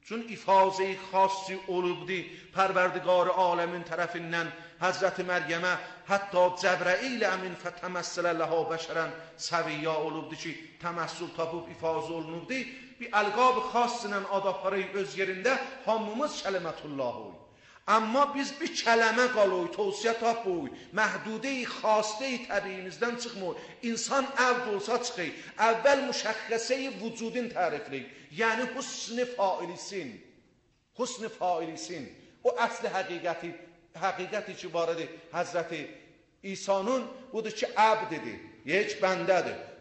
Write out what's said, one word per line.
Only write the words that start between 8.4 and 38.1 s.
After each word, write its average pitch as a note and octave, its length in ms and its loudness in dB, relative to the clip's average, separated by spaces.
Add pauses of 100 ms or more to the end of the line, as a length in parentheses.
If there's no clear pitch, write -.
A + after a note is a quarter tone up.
bəşərən D#3+ 420 -2 (240)
səviyyə D#3 580 0
olubdi D#3 420 -4
ki, D3+ 180 -8 (240)
təməssül E3+ 560 -6
tapıb E3 340 -4
ifazə D#3+ 480 -2
olunubdi. E3 460 -6 (320)
Bir - 180 -10
əlqab-ı G#3+ 560 4
xass A#3 400 0
ilə G3+ 160 -2
ad G3 240 0
aparıyıq F#3+ 500 -2
öz F#3+ 180 -4
yerində, F#3+ 420 0 (240)
hamımız A3 600 0
kəlimətullahıyıq. C#3 960 -4 (500)
Amma A3 420 6
biz C#4 260 -2
bir - 160 -4
kələmə A3+ 600 4
qalıyıq, F#3 420 4
tövsiyə G#3+ 440 0
tapıyıq, G#3 580 0 (160)
məhdudəyi G#3+ 760 -2
xastəyi A3 760 0
təbiimizdən G3 760 -4
çıxmıyıq. F#3 420 -6 (200)
İnsan A#3+ 540 0
əvd B3 320 4
olsa G#3+ 300 0
çıxıyıq. - 420 -4 (160)
Əvvəl C4 500 6
müşəxxəsəyi A#3 880 -2
vücudun A3+ 540 -4
tərifləyik. C#3+ 580 -2 (200)
Yəni A3+ 420 0
husn-i B3 540 -4
failisin. F3 880 -2 (840)
Husn-i A3+ 320 -6
failisin. E3 800 -4 (320)
O - 160 2
əsli A3 380 0
həqiqəti, F3 580 -2 (420)
həqiqəti F#3 640 -4
ki F3+ 160 -10
var E3+ 220 2
idi D#3+ 140 -6 (200)
Həzrəti E3 520 -2 (640)
İsa'nın, G3 640 0 (200)
budur A3 240 -4
ki, - 140 -2
əbd A3 500 4